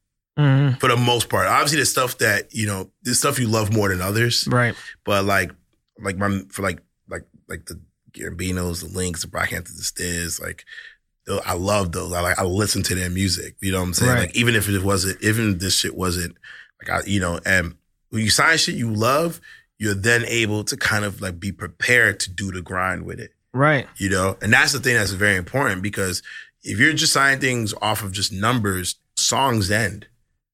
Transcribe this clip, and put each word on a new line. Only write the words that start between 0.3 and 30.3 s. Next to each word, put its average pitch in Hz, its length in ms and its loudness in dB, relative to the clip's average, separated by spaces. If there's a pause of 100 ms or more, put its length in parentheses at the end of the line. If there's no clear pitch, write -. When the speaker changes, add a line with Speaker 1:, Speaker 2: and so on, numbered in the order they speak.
Speaker 1:
Mm-hmm. 139 400 6
Speaker 2:
For 131 100 -4
the 120 100 2
most 120 320 2
part. 95 180 0
Obviously, 147 300 2
there's 127 120 2
stuff 131 300 -2
that, 104 340 0
you 110 140 -2
know, 95 240 -6 (100)
there's 123 160 -2
stuff 139 220 0
you 123 80 0
love 107 260 2
more 101 160 2
than 90 120 -2
others. 110 460 0
Speaker 1:
Right. 123 280 2 (280)
Speaker 2:
But, 101 220 2
like, 98 260 0 (480)
like, 101 180 -6
my, 98 240 0 (100)
for, - 100 -8
like, 95 180 -2 (300)
like, 90 140 -10 (260)
like, 85 160 -12
the 85 140 -14 (340)
Gambinos, 87 760 -4
the 92 100 -10
Lynx, 90 240 -4
the - 60 -6
Brockhamptons, 85 480 -4 (200)
the - 80 -8
Stiz, 87 360 -4
like, 85 240 -12 (640)
tho-, 98 180 -4
I 92 100 -2
love 95 380 0
those. 87 220 -6
I, 87 80 0
like, 87 160 2
I 101 60 2
listen 98 400 0
to 90 100 0
their 90 160 -2
music. 92 520 -2
You 98 100 -2
know 95 80 2
what 90 80 0
I'm 92 80 -4
saying? 123 160 4
Speaker 1:
Right. 123 160 4
Speaker 2:
Like, - 80 -8
even 120 180 2
if 101 160 2
it 98 140 0
wasn't, 95 400 0
even 107 300 2
if 87 60 -4
this 95 160 0
shit - 220 -2
wasn't, 87 400 -2 (480)
like, 87 180 -2
I, - 40 -10
you 101 120 0
know, 85 240 -2
and 90 300 2 (380)
when 110 100 -2
you 110 80 2
sign 156 300 4
shit 175 160 0
you 117 180 -2
love, 139 480 2 (380)
you're 107 160 0
then 117 300 4
able 110 400 0
to - 120 -4
kind 107 260 0
of, 101 160 -6
like, 92 200 -6
be 95 120 -4
prepared 110 680 2
to - 120 -4
do 95 200 -6
the 92 100 -8
grind 90 460 -4
with 87 120 -12
it. - 120 -14 (240)
Speaker 1:
Right. 139 320 2 (100)
Speaker 2:
You 101 140 0
know? 95 320 0
And 107 100 2
that's 143 180 4
the 135 80 0
thing 123 140 2
that's 104 200 2
very 101 240 2
important, 98 440 -2
because 98 400 -4 (400)
if 98 160 -6
you're 151 160 4
just 147 200 2
signing 139 260 4
things 120 420 -2
off 107 220 0
of 95 80 -6
just 95 200 -4
numbers, 101 680 0 (180)
songs 117 560 2
end. 107 340 0 (480)